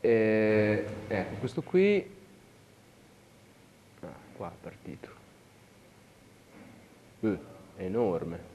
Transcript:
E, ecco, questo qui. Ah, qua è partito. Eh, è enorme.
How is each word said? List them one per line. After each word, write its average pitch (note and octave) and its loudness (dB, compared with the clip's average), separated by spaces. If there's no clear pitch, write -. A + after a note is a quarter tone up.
E, G#2+ 4
ecco, G2 -4
questo A#2+ -6
qui. G3 2
Ah, - -16
qua F2+ -10
è E2+ -14
partito. - -16
Eh, G2+ 0
è F#2+ -12
enorme. F2 -2